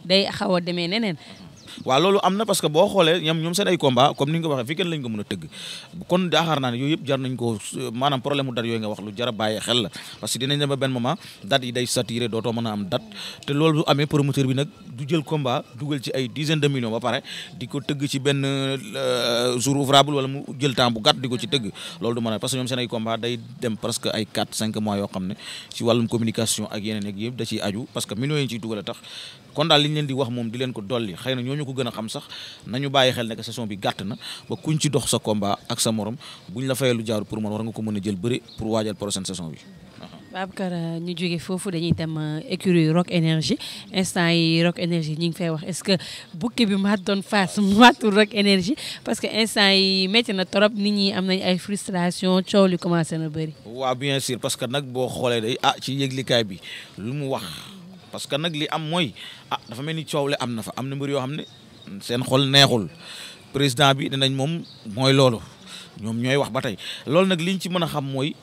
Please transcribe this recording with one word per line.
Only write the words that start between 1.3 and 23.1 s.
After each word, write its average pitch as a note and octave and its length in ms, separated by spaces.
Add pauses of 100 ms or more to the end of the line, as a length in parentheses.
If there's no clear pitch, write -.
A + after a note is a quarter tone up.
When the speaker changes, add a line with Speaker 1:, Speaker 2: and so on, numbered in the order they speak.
Speaker 2:
Waaw, C3 160
loolu G3 240
am F#3+ 140
na, A3 80
parce G3+ 160
que F3 60
boo D#3+ 200
xoolee F#3 320
ñoom, D#3+ 220
ñoom E3+ 120
seen F#3+ 140
ay F3+ 100
combat, C3+ 380
comme C#3 160
ni E3 80
nga E3 80
ko C#3+ 80
waxee, B2 140
week-end E3+ 180
lañ D#3+ 140
ko B2 80
mën G#2+ 100
a G2+ 60
tëgg. F2 240 (580)
Kon F3+ 240
yaakaar D#3 300
naa B2+ 100
ne A#2+ 60
yooyu C#3+ 180
yëpp - 100
jar C3+ 140
nañ C3 160
ko, A#2 220 (340)
maanaam C3 300
problème C#3 240
mu B2+ 80
date A#2 140
yooyu A#2 120
nga G#2+ 80
wax, G#2 140
lu G#2 160
jar A#2+ 100
a B2 60
bàyyi G#2+ 260
xel A#2 220
la, F#2 80 (320)
parce G#2+ 120
que A#2+ 60
dinañ C3+ 180
dem D3 120
ba C#3 80
benn C3+ 140
moment B2+ 260 (260)
date B2 220
yi A#2+ 80
day B2 120
saturé, A#2 440
dootoo A2+ 240
mën A#2 120
a A2 60
am G#2 140
date. - 180 (420)
Te C#3+ 60
loolu D3+ 280
bu E3 80
amee, C#3+ 180
promoteur C#3 420
bi C3 60
nag C#3 140 (280)
du A#2+ 100
jël D3+ 180
combat D3 420 (120)
dugal C#3+ 240
ci D3 120
ay C3 160
dizaine D3+ 320
de D3 80
millions B2 220
ba A2+ 100
pare B2 220 (360)
di B2+ 80
ko C#3+ 140
tëgg C#3+ 260
ci C#3 120
benn, C#3 260
euh, B2+ 1120
jour C3+ 160
ouvrable, C#3 380
wala C3+ 160
mu C#3 140 (140)
jël C3+ 180
temps B2 140
bu A2+ 120
gàtt C#3+ 180
di C3 80
ko A#2+ 100
ci A2+ 100
tëgg. G#2+ 260 (260)
Loolu A#2 220
du - 40
mën A2+ 60
a, G#2 80
parce B2 140
que C3 40
ñoom B2+ 100
seen B2 120
ay B2 80
combat A2+ 300